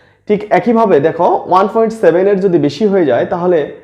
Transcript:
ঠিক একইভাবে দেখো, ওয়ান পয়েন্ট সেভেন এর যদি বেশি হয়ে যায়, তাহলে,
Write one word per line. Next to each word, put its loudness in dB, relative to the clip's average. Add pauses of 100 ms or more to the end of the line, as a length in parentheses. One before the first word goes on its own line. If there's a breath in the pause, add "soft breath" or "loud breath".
(280 soft breath)
ঠিক -2
একইভাবে 2
দেখো, 0
ওয়ান 2
পয়েন্ট -2
সেভেন 2
এর 0
যদি 0
বেশি 0
হয়ে 2
যায়, 0
তাহলে, -2